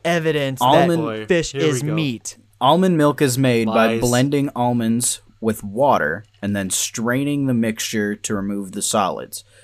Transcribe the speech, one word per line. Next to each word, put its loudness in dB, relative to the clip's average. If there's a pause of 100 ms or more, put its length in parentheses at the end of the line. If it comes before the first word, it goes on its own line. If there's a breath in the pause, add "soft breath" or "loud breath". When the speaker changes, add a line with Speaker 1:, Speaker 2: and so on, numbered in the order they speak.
Speaker 1:
evidence -2
Speaker 2:
Almond 4 (200)
Speaker 1:
that -6
fish 0
Speaker 3:
Here -4
we 4
Speaker 1:
is -2
Speaker 3:
go. -2
Speaker 1:
meat? -4 (220)
Speaker 2:
Almond 4
milk 2
is 2
made 2
by 2
Speaker 3:
Lies. -2
Speaker 2:
blending 2
almonds -2 (200)
with -2
water 0 (160)
and -4
then -4
straining -2
the 0
mixture -2
to -6
remove -6
the -8
solids. -2 (200 soft breath)